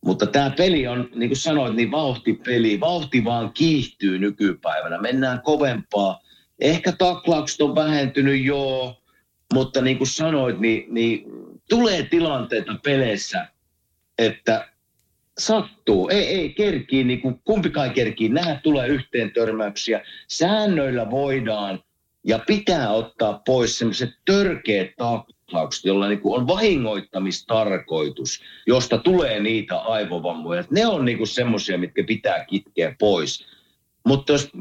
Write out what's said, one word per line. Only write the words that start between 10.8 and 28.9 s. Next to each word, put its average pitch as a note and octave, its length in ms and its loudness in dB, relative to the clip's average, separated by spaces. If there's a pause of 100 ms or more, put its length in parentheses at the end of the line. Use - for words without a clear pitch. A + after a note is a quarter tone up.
niin A2+ 300 0 (440)
tulee G#3+ 340 2
tilanteita B2+ 840 0
peleissä, A2+ 640 0 (680)
että A2+ 500 0 (680)
sattuu. A2 680 0
Ei, G3 180 2
ei F#3 280 -2
kerkii, D3 500 0
niin B2 160 0
kuin B2+ 240 -4
kumpikaan E3 440 0
ei - 60 -6
kerkii. A2 340 0
Nämä D3+ 340 0
tulee C#3+ 260 2
yhteen B2 440 -2
törmäyksiä. A2 680 -2 (280)
Säännöillä D#3 840 0
voidaan A2 720 -2 (420)
ja - 140 2
pitää F3+ 540 0
ottaa A2 540 -2
pois B2 320 2
semmoiset A#2 320 -2 (140)
törkeät D3 720 0
taklaukset, G#2+ 880 -6
jolla G2 240 2
niin G#2 120 0
kuin A2 200 0
on B2 60 0
vahingoittamistarkoitus, G2 1900 -2 (260)
josta A#2+ 320 2